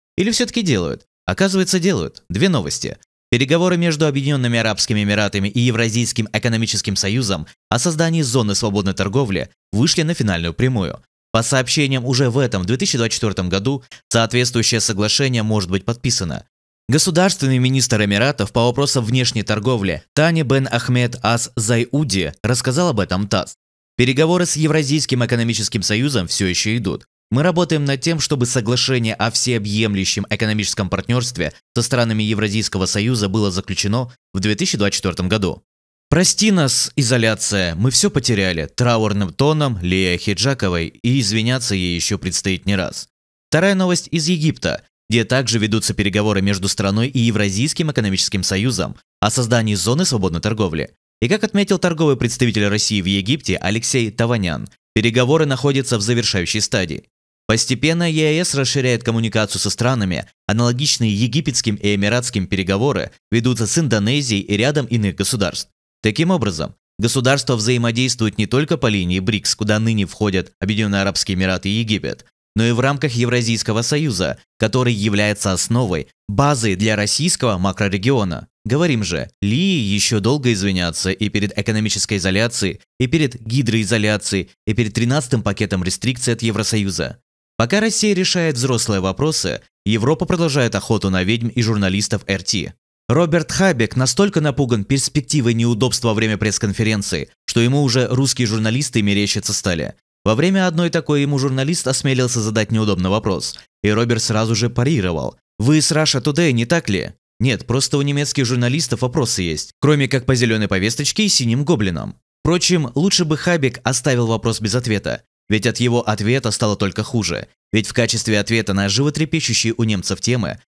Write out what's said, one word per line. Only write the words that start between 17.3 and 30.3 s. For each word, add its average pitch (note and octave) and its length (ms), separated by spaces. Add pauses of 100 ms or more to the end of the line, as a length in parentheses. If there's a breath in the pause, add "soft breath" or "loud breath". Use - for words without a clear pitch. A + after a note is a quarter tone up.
министр B2+ 440
Эмиратов G#2 480
по A#2+ 140
вопросам B2 400
внешней A#2+ 380
торговли G#2 580 (140)
Тани D#3+ 260
бен C3+ 300
Ахмед A#2+ 500
Ас A#2 340
Зайуди A#2 760 (100)
рассказал C3 480
об A2 100
этом F#2+ 280
тасс. - 260 (420)
Переговоры D#3+ 520
с - 80
Евразийским D3+ 680
экономическим A2+ 600
союзом A2+ 420
всё F#2 220
ещё G#2+ 280
идут. F#2+ 300 (240)
Мы C3 140
работаем E3 420
над C#3 160
тем, D#3+ 180
чтобы B2+ 280
соглашение A#2+ 640
о A2 160
всеобъемлющем G#2 1000